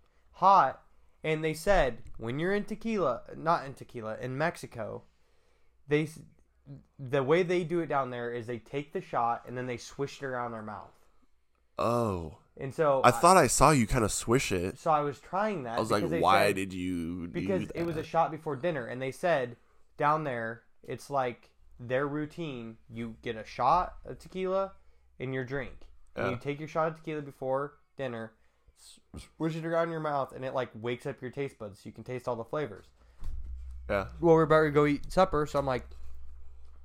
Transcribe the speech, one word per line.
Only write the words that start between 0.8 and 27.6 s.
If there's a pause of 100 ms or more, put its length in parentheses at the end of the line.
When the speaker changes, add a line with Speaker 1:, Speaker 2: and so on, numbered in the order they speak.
Speaker 1:
and
they
said (180)
when
you're
in
tequila, (160)
not
in
tequila,
in
Mexico, (880)
they
s-, (800)
the
way
they
do
it
down
there
is
they
take
the
shot
and
then
they
swish
it
around
their
mouth. (840)
Speaker 2:
Oh. (200)
Speaker 1:
And
so
Speaker 2:
I
Speaker 1:
I
Speaker 2:
thought
I
saw
you
kinda
swish
it.
Speaker 1:
So
I
was
trying
that
Speaker 2:
I
was
like,
Speaker 1:
because
they
Speaker 2:
"Why
Speaker 1:
said,
Speaker 2:
did
you
do
Speaker 1:
because
it
was
a
Speaker 2:
that?"
Speaker 1:
shot
before
dinner,
and
they
said (400)
down
there (200)
it's,
like, (280)
their
routine. (160)
You
get
a
shot (100)
of
tequila (460)
in
your
drink. (440)
And
Speaker 2:
Yeah.
Speaker 1:
you
take
your
shot
of
tequila
before (220)